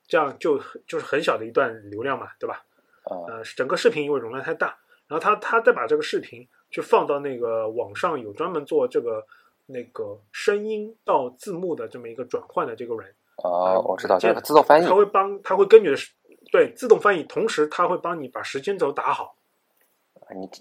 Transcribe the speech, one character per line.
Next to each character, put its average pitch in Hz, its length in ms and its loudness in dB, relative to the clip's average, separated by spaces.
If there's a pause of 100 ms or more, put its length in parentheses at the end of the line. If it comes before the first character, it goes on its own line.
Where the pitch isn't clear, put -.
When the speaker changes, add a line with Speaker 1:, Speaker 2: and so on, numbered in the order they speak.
Speaker 1:
这 - 120 0
样 139 200 0
就 151 200 0
很， - 280 -12
就 160 140 -8
是 - 60 -10
很 151 180 -2
小 143 140 0
的 110 80 -8
一 113 60 -14
段 113 380 -2
流 104 140 -10
量 131 160 -4
嘛， 101 180 -14
对 - 80 -8
吧？ 110 200 -10 (440)
Speaker 2:
嗯。 90 180 -10
Speaker 1:
呃， 113 160 -12 (120)
整 127 100 -2
个 170 120 -2
视 165 120 4
频 147 140 -2
因 143 80 -4
为 139 80 0
容 113 140 -8
量 135 100 -10
太 156 100 -8
大， - 240 -6 (300)
然 151 100 -6
后 - 20 -2
他， 196 180 0
他 - 240 0
再 247 100 4
把 127 160 -2
这 151 80 2
个 151 80 -2
视 - 160 -4
频 123 260 -14 (240)
去 - 120 -8
放 170 260 2
到 143 120 0
那 143 180 -6
个 113 320 -4
网 110 260 -8
上 165 240 -4
有 107 140 -12
专 165 180 -6
门 151 140 -6
做 143 200 0
这 135 140 -4
个， 113 260 -6 (400)
那 127 160 -12
个 107 380 -14 (140)
声 208 340 -2
音 214 260 -8 (120)
到 143 240 0
字 185 240 -12
幕 175 200 -6
的 120 140 -8
这 127 100 -16
么 120 120 -14
一 117 40 -16
个 123 120 -10
转 123 240 -6
换 165 180 -4
的 113 80 -10
这 120 100 -12
个 120 120 -8
人。 98 180 -18 (220)
Speaker 2:
哦， 90 340 0
Speaker 1:
呃， 92 100 2
Speaker 2:
我 95 140 -2
知 92 100 -10
道， 98 100 4
Speaker 1:
软 92 40 0
件。 113 140 2
Speaker 2:
就 - 40 2
是 - 80 -8
自 147 80 -2
动 151 80 10
翻 151 220 8
译。 - 20 2
Speaker 1:
他 175 80 4
会 202 120 6
帮， 196 360 -2
他 - 140 -2
会 196 100 6
根 220 160 12
据 170 100 0
的 135 40 2
是， - 160 -12 (400)
对， 175 240 4
自 254 140 -8
动 196 100 8
翻 202 180 2
译， 147 60 -4
同 185 240 -4
时 151 200 0
他 170 200 -2
会 175 120 0
帮 175 220 -6
你 131 60 -10
把 110 160 -10
时 135 160 -6
间 196 180 -4
轴 151 140 0
打 127 220 -2
好。 - 240 -8 (1000)
Speaker 2:
你， 95 100 -12 (160)